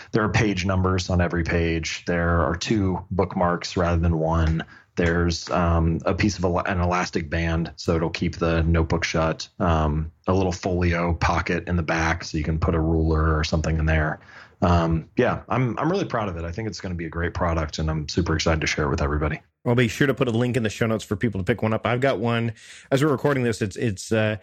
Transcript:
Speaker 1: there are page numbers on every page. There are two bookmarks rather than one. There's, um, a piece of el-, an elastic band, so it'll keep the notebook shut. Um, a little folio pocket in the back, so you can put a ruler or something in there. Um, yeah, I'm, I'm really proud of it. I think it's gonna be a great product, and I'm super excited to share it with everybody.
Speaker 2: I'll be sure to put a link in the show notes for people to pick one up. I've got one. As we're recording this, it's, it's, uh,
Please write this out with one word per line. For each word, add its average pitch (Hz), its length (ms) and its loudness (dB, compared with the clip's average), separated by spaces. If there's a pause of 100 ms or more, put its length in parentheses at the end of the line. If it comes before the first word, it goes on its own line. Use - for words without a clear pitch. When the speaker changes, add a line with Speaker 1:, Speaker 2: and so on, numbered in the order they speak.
(100)
Speaker 1:
there 110 140 2
are 101 60 0
page 98 360 0
numbers 92 440 2
on 90 100 2
every 87 240 0
page. 82 640 -2
There 85 340 2
are 80 160 0
two 95 520 0
bookmarks 90 680 0
rather 85 220 2
than 82 200 2
one. 80 460 2 (320)
There's, 87 540 0
um, 82 560 2
a 92 80 2
piece 98 240 0
of 90 60 -2
el-, 90 140 0
an 92 220 -2
elastic 87 500 -2
band, 82 460 0
so - 180 0
it'll 82 160 0
keep 85 260 -4
the 82 280 2
notebook 82 400 2
shut. 80 440 -2 (120)
Um, 80 500 0 (160)
a 92 80 2
little 92 160 2
folio 87 640 0
pocket 82 540 0
in 87 80 0
the 85 80 2
back, 82 400 -2
so - 120 -6
you 78 80 -2
can 80 140 -2
put 85 160 0
a 80 60 2
ruler 80 580 2
or 80 60 0
something 80 340 0
in 78 80 0
there. 78 320 0 (440)
Um, 82 540 2
yeah, 104 320 2
I'm, 120 280 0
I'm 151 140 -2
really 190 140 0
proud 107 240 -4
of 85 80 -6
it. 82 80 -6
I 85 80 -6
think 110 160 -6
it's - 120 -10
gonna 92 140 -6
be 85 100 -6
a 80 60 -8
great 85 240 -2
product, 80 460 -2
and 78 100 0
I'm 78 180 -4
super 78 280 0
excited 78 240 2
to 76 80 -2
share - 160 -2
it 69 60 0
with - 120 0
everybody. 73 380 -2 (260)
Speaker 2:
I'll 120 80 2
be 123 140 4
sure 147 180 0
to 135 80 2
put 127 140 -2
a 117 40 0
link 120 240 0
in 123 60 0
the 107 80 0
show - 160 -2
notes 110 160 -2
for - 140 -4
people 101 240 -2
to 92 40 -4
pick 113 180 0
one 110 100 2
up. 110 120 -2
I've 123 160 0
got 127 200 2
one. 117 320 0 (380)
As 135 120 2
we're 156 80 4
recording 135 320 2
this, 117 180 0
it's, 104 160 -4
it's, 113 360 -4
uh, 107 300 2